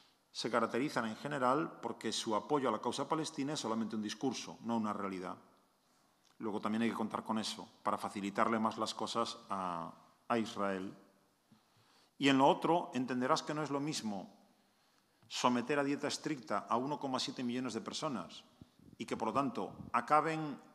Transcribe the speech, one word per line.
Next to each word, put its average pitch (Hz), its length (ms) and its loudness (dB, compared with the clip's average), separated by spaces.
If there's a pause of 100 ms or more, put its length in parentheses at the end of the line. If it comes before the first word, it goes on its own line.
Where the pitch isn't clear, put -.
(340)
se - 160 -4
caracterizan 117 560 2
en 110 80 -4
general 143 640 0
porque 113 300 -4
su 107 240 0
apoyo 127 340 2
a 110 40 4
la 107 80 0
causa 131 280 -2
palestina 151 440 -2
es 147 80 -4
solamente 110 340 0
un 107 80 -2
discurso, 104 600 -4
no 117 140 0
una 107 160 0
realidad. 95 440 -4 (1040)
Luego 107 220 -2
también 107 220 0
hay 117 80 4
que 95 60 -2
contar 104 260 -2
con 110 160 -2
eso, 95 300 -4 (160)
para 104 120 0
facilitarle 107 600 2
más 110 180 2
las 110 180 -2
cosas 113 440 -2 (100)
a, 90 460 -4 (320)
a 120 100 4
Israel. 98 560 0 (1300)
Y 139 100 4
en 135 100 8
lo 139 100 8
otro, 175 460 4
entenderás 127 500 2
que 156 100 -4
no 151 80 -2
es 139 80 -4
lo 143 80 -2
mismo 110 560 -4 (920)
someter 123 500 2
a 139 60 4
dieta 139 240 0
estricta 127 600 -4
a 110 80 2
uno 135 220 -2
coma 127 220 -2
siete 135 240 -4
millones 123 300 -2
de 113 60 -2
personas 101 600 -6 (560)
y 117 80 -6
que, 123 100 -2
por 110 120 0
lo 110 60 0
tanto, 127 380 0 (200)
acaben 151 680 2 (160)